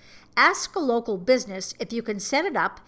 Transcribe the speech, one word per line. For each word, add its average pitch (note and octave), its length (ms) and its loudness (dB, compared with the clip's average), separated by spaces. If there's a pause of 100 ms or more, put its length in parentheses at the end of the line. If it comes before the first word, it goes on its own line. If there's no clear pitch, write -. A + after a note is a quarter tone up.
(360)
Ask D#4+ 400 2
a G4 40 -2
local A#3 380 0
business G3 600 0
if A#3 140 -8
you A#3 80 -4
can G#3+ 180 -6
set C#4 240 0
it F4+ 120 -2
up F#3 320 0